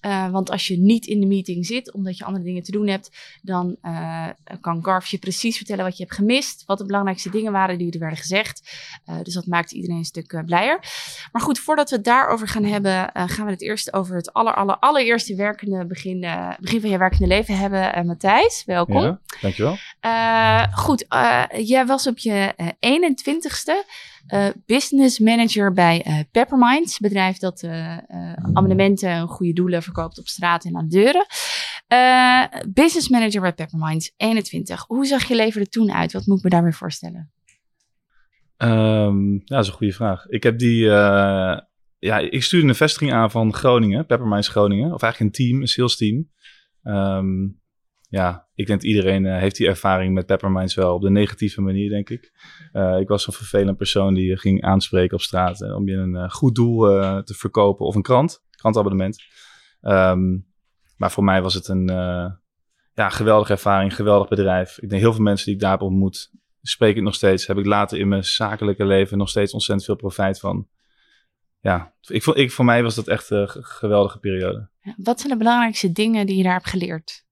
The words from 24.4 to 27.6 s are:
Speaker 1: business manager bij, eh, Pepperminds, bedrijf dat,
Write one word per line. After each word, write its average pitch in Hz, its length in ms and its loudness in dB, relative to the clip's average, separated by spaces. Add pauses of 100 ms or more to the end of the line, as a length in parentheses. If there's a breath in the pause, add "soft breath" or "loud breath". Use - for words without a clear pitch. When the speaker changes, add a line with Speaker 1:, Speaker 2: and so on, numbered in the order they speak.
Speaker 1:
business 269 520 2
manager 220 540 4
bij, 170 300 4
eh, 151 160 -2 (120)
Pepperminds, 254 680 2
bedrijf 196 400 0
dat, 185 240 -6